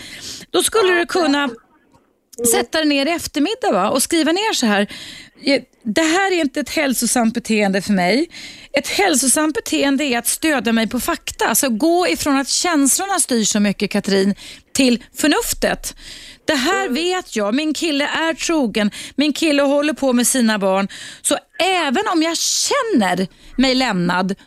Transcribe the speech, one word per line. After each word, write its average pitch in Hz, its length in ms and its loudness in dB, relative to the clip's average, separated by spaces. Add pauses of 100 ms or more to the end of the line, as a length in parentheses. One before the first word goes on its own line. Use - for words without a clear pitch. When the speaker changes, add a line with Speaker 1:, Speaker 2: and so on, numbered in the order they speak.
(500)
Speaker 1:
Då 359 140 0
skulle 392 300 2
Speaker 2:
Ja. 339 60 2
Speaker 1:
du 339 60 0
kunna 285 380 0
Speaker 2:
Mm. 233 120 -4 (960)
Speaker 1:
sätta 466 260 0
dig 311 100 2
ner 277 180 2
i 320 60 0
eftermiddag, 359 600 -2
va? 202 180 2
Och 254 140 0
skriva 320 280 0
ner 403 220 0
så - 120 -2
här: 208 220 2 (960)
"Det 240 180 0
här 370 300 2
är 349 100 0
inte 294 180 -2
ett 277 100 -4
hälsosamt 247 640 0
beteende 208 480 0
för 208 120 0
mig. 196 340 2 (460)
Ett 285 140 -2
hälsosamt 311 680 2
beteende 277 480 0
är 247 160 0
att - 80 -6
stödja 226 460 0
mig 226 160 0
på 247 100 -4
fakta." - 480 -4
Alltså, 254 220 0
gå 330 380 2
ifrån 285 300 0
att 269 100 -2
känslorna 349 720 0
styr 226 240 0
så 208 160 0
mycket, 202 320 0
Katrin, 196 440 0 (380)
till 247 300 2 (140)
förnuftet. - 800 -2 (520)
"Det 302 80 2
här 339 260 0
Speaker 2:
Mm. 330 120 -2
Speaker 1:
vet 349 420 -4
jag. 214 200 0
Min 311 180 -2
kille 285 340 -2
är 320 260 -2
trogen. 214 580 0 (240)
Min 285 180 2
kille 294 280 2
håller 285 320 2
på 262 200 0
med 240 140 2
sina 220 320 2
barn. 196 280 0 (340)
Så - 160 0 (220)
även 349 440 2 (100)
om 320 100 2
jag 330 140 -2
känner 233 920 0 (300)
mig 254 180 4
lämnad 185 600 0 (120)